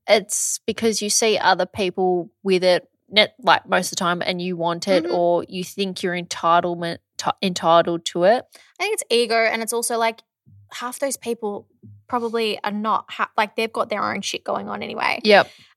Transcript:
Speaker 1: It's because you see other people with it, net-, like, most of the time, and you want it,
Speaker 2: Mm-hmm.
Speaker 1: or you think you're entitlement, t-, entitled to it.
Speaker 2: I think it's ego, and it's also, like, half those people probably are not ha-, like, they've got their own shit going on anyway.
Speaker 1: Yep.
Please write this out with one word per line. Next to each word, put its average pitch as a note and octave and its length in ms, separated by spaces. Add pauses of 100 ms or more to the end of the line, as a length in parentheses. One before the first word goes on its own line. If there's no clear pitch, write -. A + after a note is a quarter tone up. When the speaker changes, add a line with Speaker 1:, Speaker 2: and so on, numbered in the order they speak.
Speaker 1:
It's - 580
because A3 360
you G#3 80
see G#3+ 280
other F3+ 300
people F3+ 640 (120)
with F#3 200
it, F3+ 240 (220)
net-, G#3 320
like, - 280
most F#3 180
of - 40
the - 60
time, F3 260
and F3+ 180
you F3+ 160
want E3+ 300
it, F#3 160
Speaker 2:
Mm-hmm. F4 120
Speaker 1:
or F3 320
you F#3 160
think F#3+ 380
you're F3+ 180
entitlement, E3+ 800 (200)
t-, - 120 (140)
entitled E3+ 600
to F3 180
it. G#3+ 200 (360)
Speaker 2:
I - 40
think G#4 100
it's - 180
ego, A#3 240
and A3+ 260
it's A3 120
also, A#3 240
like, A3+ 240 (500)
half A#3+ 280
those C4+ 180
people A3+ 500 (400)
probably A3+ 560
are G#3 80
not G#3 400
ha-, - 260
like, G#3+ 180
they've A3 180
got - 160
their G3+ 140
own G#3+ 180
shit - 220
going - 240
on G3+ 140
anyway. - 420
Speaker 1:
Yep. G#3 240 (300)